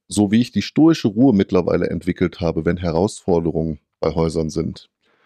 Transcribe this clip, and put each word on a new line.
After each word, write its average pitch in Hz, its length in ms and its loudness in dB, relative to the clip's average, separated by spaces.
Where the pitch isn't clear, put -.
so 98 240 2
wie 107 100 4
ich 120 120 -2
die 101 100 -2
stoische 156 460 2
Ruhe 113 260 2
mittlerweile 87 560 2
entwickelt 87 500 -4
habe, 82 240 -2
wenn 85 120 0
Herausforderungen 82 1040 -2
bei 82 140 -2
Häusern 80 360 -2
sind, 80 380 -8